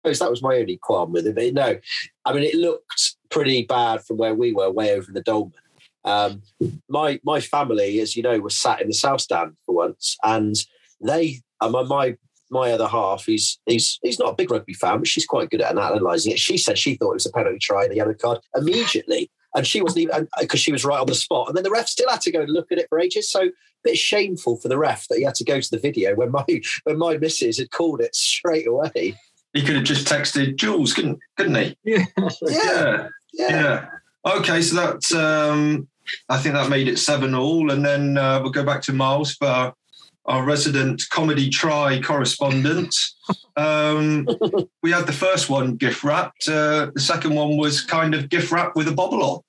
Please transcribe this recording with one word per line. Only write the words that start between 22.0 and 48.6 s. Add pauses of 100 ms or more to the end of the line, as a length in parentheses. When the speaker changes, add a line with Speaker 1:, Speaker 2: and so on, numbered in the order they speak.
Speaker 1:
had
to
go
and
look
at
it
for
ages.
So
a (320)
bit
shameful
for
the
ref
that
he
had
to
go
to
the
video
when
my, (400)
when
my
missus
had
called
it
straight
away. (380)
Speaker 2:
He
could
have
just
texted
Jules,
couldn't, (160)
couldn't
he?
Speaker 3:
Yeah. (120)
Speaker 1:
Yeah. (180)
Speaker 2:
Yeah. (260)
Speaker 1:
Yeah.
Speaker 2:
Yeah. (520)
Okay,
so
that,
um, (400)
I
think
that
made
it
seven
all.
And
then,
uh,
we'll
go
back
to
Miles
for
our, (520)
our
resident
comedy
try
correspondent. (320)
Speaker 1:
<laughs> (220)
Speaker 2:
Um, (560)
we
had
the
first
one
gift
wrapped.
Uh,
the
second
one
was
kind
of
gift
wrapped